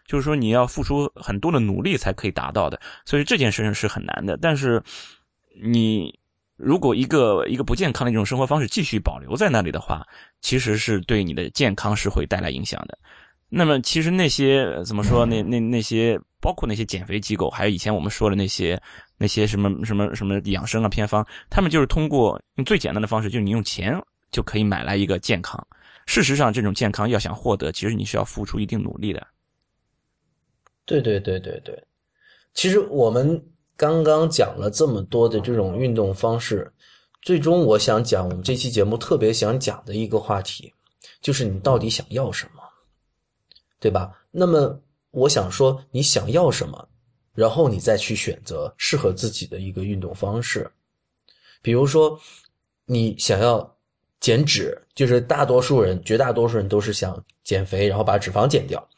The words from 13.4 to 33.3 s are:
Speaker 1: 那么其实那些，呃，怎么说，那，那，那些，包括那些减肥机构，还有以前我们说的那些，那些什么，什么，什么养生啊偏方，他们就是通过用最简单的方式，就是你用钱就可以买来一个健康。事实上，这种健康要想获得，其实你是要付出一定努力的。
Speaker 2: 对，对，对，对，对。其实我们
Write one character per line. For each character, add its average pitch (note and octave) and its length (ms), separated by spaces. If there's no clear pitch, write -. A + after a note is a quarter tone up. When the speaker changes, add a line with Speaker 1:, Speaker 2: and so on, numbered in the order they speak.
Speaker 1:
那 F3 160
么 D3 180
其 D#3+ 200
实 E3 80
那 F3+ 180
些， C3+ 340
呃， E2+ 220
怎 G#2+ 120
么 G#2 80
说， A#2+ 200
那， A2+ 180
那， A#2 180
那 A2+ 200
些， A2+ 380
包 F3+ 120
括 D#3+ 160
那 G#2+ 60
些 A2 100
减 F2+ 220
肥 G#2 140
机 G#2 160
构， E2+ 120
还 - 180
有 G#2+ 40
以 F2+ 80
前 G#2+ 160
我 F#2 60
们 F2+ 100
说 G#2+ 180
的 F#2+ 60
那 G2 140
些， F2+ 320
那 G2+ 120
些 G#2+ 180
什 G#2 140
么， G2 240
什 A2 100
么， G2+ 200
什 G#2 120
么 G2 200
养 G2 200
生 A2+ 160
啊 A2 60
偏 G#2 180
方， G#2+ 180
他 - 140
们 F3 80
就 D#3+ 80
是 C3+ 80
通 D#3 220
过 B2+ 320
用 C#3 80
最 F#3 120
简 D2+ 160
单 G#2 80
的 G#2 60
方 A2 160
式， G#2+ 60
就 A2+ 100
是 G#2 60
你 G2 60
用 A2 120
钱 G2+ 340
就 A2+ 100
可 - 160
以 G#2+ 60
买 F#2+ 180
来 F2 140
一 G2+ 100
个 F#2 140
健 F2+ 200
康。 - 240
事 - 160
实 C3+ 120
上， C3+ 180
这 A#2 80
种 G2+ 140
健 G#2+ 160
康 G#2 180
要 A#2+ 80
想 G2 180
获 A2 220
得， D#2 140
其 F#2+ 180
实 A#2 60
你 G2+ 100
是 G#2 120
要 G#2 80
付 G#2+ 200
出 G#2+ 140
一 G#2 80
定 G#2+ 160
努 - 160
力 G#2 140
的。 - 120
Speaker 2:
对， D3 160
对， G#2+ 200
对， F#2+ 180
对， F2+ 220
对。 - 240
其 - 140
实 G3+ 120
我 C#3 280
们 C#3 320